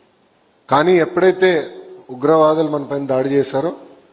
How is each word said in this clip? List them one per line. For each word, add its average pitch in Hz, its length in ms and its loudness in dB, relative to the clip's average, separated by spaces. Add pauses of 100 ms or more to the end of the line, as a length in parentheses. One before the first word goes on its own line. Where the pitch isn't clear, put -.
(720)
కానీ 156 220 2
ఎప్పుడైతే 180 840 0 (340)
ఉగ్రవాదులు 156 580 2
మన 147 160 -4
పైన 139 220 -6
దాడి 131 240 -2
చేశారో 139 440 -2 (400)